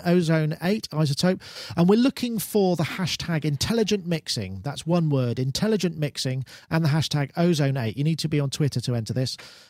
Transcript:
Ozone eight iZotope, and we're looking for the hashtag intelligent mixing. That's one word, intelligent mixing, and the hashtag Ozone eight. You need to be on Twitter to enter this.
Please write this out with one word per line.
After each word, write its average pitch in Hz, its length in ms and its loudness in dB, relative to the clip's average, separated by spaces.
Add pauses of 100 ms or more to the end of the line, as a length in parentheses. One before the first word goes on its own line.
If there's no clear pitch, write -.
Ozone 160 560 2
eight 208 300 -2
iZotope, 156 500 2 (340)
and 170 140 6
we're 208 60 8
looking 240 420 2
for 190 380 2
the 160 80 0
hashtag 160 640 -4
intelligent 196 600 0
mixing. 110 580 -4
That's 139 220 -8
one 165 240 2
word, 123 300 2
intelligent 170 580 0
mixing, 135 480 -4 (240)
and 165 160 2
the 143 40 4
hashtag 147 460 0
Ozone 151 420 2
eight. 110 200 -2
You 139 60 -2
need 156 160 0
to 160 100 -4
be 151 100 0
on 139 120 -2
Twitter 139 300 0
to 123 120 -2
enter 113 140 -2
this. 127 300 -4 (320)